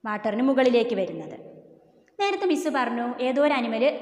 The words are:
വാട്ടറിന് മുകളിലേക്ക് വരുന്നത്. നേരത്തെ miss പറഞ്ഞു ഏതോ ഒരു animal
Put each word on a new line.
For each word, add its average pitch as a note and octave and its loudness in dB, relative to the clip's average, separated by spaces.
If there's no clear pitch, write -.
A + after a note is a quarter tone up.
വാട്ടറിന് G#3+ -2
മുകളിലേക്ക് A#3+ 4
വരുന്നത്. D#3+ -6
നേരത്തെ G4 0
miss D4 0
പറഞ്ഞു A#3+ -2
ഏതോ C4 0
ഒരു D4 2
animal A3+ 0